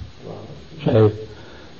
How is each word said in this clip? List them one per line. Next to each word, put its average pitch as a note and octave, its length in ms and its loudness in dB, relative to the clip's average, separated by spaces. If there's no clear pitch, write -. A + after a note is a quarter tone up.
شايف؟ G#2+ 280 6